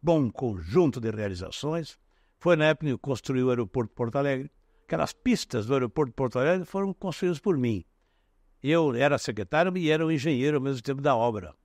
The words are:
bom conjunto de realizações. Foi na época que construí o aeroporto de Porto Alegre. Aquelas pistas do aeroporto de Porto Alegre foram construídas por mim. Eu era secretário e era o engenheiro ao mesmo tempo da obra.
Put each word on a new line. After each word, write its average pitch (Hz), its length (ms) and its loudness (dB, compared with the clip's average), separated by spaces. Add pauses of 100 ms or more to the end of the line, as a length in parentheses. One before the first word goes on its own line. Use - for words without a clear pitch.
bom 151 300 2
conjunto 117 720 0
de 113 80 -2
realizações. 110 880 -8 (400)
Foi 175 180 4
na 151 100 2
época 156 240 2
que 117 80 -2
construí 131 440 -2
o 127 80 4
aeroporto 120 400 -2
de - 40 -20
Porto 117 220 -4
Alegre. 139 340 -2 (340)
Aquelas 160 280 -2
pistas 127 540 -2
do 131 80 0
aeroporto 127 380 0
de - 40 -14
Porto 127 220 -2
Alegre 170 260 2
foram 196 300 -4
construídas 180 440 -4
por 175 200 0
mim. 117 260 -2 (760)
Eu 151 340 2
era 139 240 2
secretário 151 580 -2
e 170 120 0
era 156 160 2
o 160 60 0
engenheiro 147 460 0
ao 131 60 0
mesmo 131 200 -4
tempo 139 180 -6
da 139 140 2
obra. 110 400 -2 (100)